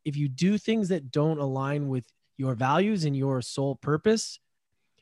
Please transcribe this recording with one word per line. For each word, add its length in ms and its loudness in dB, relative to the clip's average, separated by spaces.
If 100 -4
you 140 0
do 280 2
things 320 0
that 220 -2
don't 280 2
align 500 -2
with 160 -2
your 180 -2
values 480 2
and 140 0
your 240 0
sole 340 -4
purpose, 640 0